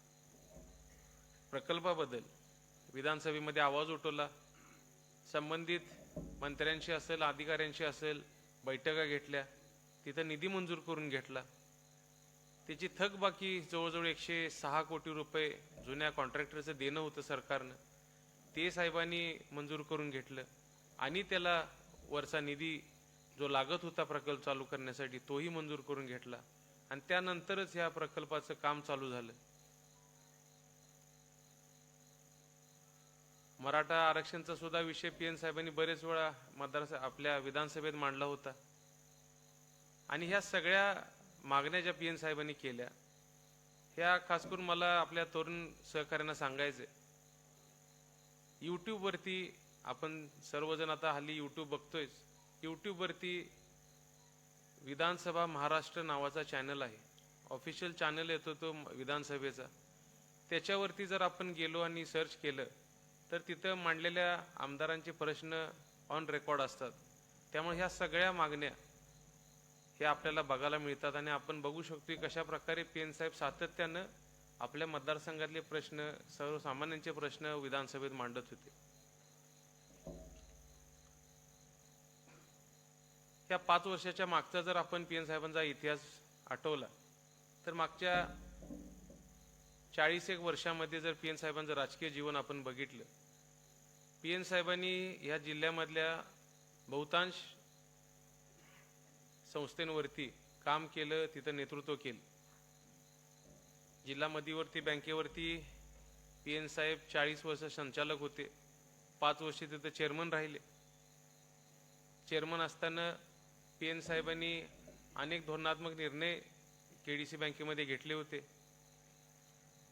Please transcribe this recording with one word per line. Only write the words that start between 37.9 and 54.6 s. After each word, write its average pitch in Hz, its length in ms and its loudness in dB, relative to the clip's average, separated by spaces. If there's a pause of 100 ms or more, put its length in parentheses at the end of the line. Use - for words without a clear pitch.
मांडला 143 320 2
होता 139 260 -4 (1600)
आणि 165 180 0
ह्या 196 140 6
सगळ्या 190 640 4 (400)
मागण्या 139 380 4
ज्या 175 120 2
पीएन 165 220 -2
साहेबांनी 151 380 -2
केल्या, 123 340 -6 (1080)
ह्या 175 220 8 (100)
खास 170 180 4
करून 185 200 -2
मला 175 340 6
आपल्या 165 260 2
तरुण 165 480 -2 (200)
सहकाऱ्यांना 151 400 0
सांगायचंय, 139 520 0 (1800)
YouTube-वरती 185 880 -2 (280)
आपण 156 440 -4 (160)
सर्वजण 156 460 0
आता 156 240 2
हल्ली 147 260 -2
YouTube 147 260 -4
बघतोयच, 143 460 -4 (520)
YouTube-वरती 175 880 -4 (1300)